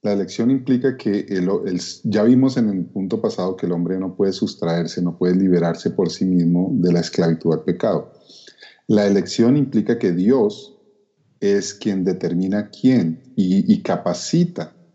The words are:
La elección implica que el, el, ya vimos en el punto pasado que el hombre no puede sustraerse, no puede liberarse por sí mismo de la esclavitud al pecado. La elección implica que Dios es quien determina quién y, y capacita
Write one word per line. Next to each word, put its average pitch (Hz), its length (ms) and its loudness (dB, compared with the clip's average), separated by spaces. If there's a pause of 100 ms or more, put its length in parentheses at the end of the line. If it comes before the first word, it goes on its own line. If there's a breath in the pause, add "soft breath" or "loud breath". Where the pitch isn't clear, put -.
La 104 100 -2
elección 113 400 0
implica 131 440 0
que 104 320 -2
el, 92 200 -2 (180)
el, 90 140 -2 (240)
ya 104 180 0
vimos 127 340 4
en 113 120 2
el 92 160 -2
punto 98 360 -6
pasado 95 360 -4
que 101 100 -6
el 87 60 -2
hombre 87 260 -2
no 92 160 -6
puede 98 180 0
sustraerse, 85 720 -4
no 85 160 -4
puede 90 160 2
liberarse 87 560 2
por 87 200 0
sí - 140 -4
mismo 87 500 2
de 87 180 2
la 85 80 2
esclavitud 82 520 0
al 73 120 -2
pecado. 90 480 -2 (760 loud breath)
La 104 220 4
elección 113 480 2
implica 120 420 0
que 92 140 0
Dios 104 680 0 (600)
es 101 340 0
quien 95 300 -4
determina 92 680 -2
quién 107 500 2 (140)
y, 95 360 2
y - 120 4
capacita - 960 -2 (180)